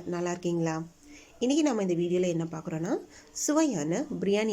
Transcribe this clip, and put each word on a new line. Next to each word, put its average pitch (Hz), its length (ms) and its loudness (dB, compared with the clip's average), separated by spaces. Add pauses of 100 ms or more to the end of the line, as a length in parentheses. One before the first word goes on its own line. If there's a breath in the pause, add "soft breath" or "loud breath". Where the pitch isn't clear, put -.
(140)
நல்லா 175 220 -2
இருக்கீங்களா? 170 400 0 (680 loud breath)
இன்னைக்கு 285 240 4
நம்ம 220 180 2
இந்த 175 160 2
வீடியோல 180 320 2
என்ன 165 180 0
பார்க்குறோன்னா, 160 400 -4 (520 loud breath)
சுவையான 240 580 2 (200)
பிரியாணி 208 300 2